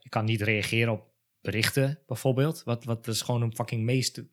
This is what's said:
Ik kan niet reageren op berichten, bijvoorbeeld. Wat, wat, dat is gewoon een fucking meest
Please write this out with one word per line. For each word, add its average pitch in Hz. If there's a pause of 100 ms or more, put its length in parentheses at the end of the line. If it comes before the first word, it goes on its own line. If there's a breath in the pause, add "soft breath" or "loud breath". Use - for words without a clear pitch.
Ik -
kan 113
niet 110
reageren 113
op - (320)
berichten, 135
bijvoorbeeld. 135
Wat, 117
wat, 113
dat 113
is -
gewoon 120
een 113
fucking 113
meest 127 (100)